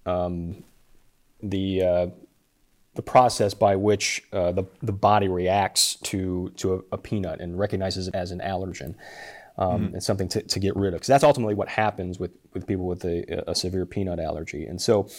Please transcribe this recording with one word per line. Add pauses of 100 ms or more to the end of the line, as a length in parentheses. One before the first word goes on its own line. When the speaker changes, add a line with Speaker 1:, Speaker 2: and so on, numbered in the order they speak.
Speaker 1:
um, (800)
the,
uh, (920)
the
process
by
which, (100)
uh,
the, (180)
the
body
reacts
to,
to
a,
a
peanut
and
recognizes
it
as
an
allergen. (640)
Um,
Speaker 2:
Mm-hmm.
Speaker 1:
and
something
to,
to
get
rid
of,
'cause
that's
ultimately
what
happens
with, (220)
with
people
with
a,
a
severe
peanut
allergy.
And
so, (120)